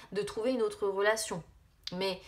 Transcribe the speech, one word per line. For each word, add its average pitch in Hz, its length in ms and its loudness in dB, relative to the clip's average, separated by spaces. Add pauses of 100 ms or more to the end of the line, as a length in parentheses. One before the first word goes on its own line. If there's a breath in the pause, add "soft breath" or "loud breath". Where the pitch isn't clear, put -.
(120 loud breath)
de 196 80 -2
trouver 220 320 0
une 247 80 2
autre 214 260 0
relation. 202 560 2 (500)
Mais, 185 360 -2